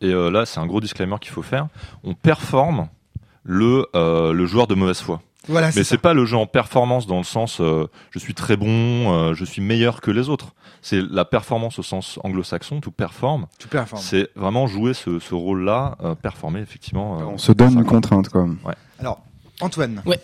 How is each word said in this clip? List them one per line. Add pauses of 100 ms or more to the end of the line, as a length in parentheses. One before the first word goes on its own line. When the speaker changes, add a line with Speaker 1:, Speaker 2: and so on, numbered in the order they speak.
Speaker 1:
Et,
euh,
là,
c'est
un
gros
disclaimer
qu'il
faut
faire. (340)
On
performe (560)
le,
euh,
le
joueur
de
mauvaise
foi. (240)
Speaker 2:
Voilà,
Speaker 1:
Mais
Speaker 2:
c'est
Speaker 1:
c'est
Speaker 2:
ça.
Speaker 1:
pas
le
jeu
en
performance
dans
le
sens,
euh, (240)
je
suis
très
bon,
euh,
je
suis
meilleur
que
les
autres. (280)
C'est
la
performance
au
sens
anglo-saxon,
to
perform. (140)
Speaker 2:
To
perform.
Speaker 1:
C'est
vraiment
jouer
ce,
ce
rôle-là,
euh,
performer
effectivement,
euh,
Speaker 3:
On
se
donne
Speaker 1:
ça.
Speaker 3:
une
contrainte,
quand
même.
Speaker 1:
Ouais. (240)
Speaker 2:
Alors, (380)
Antoine.
Speaker 4:
Ouais,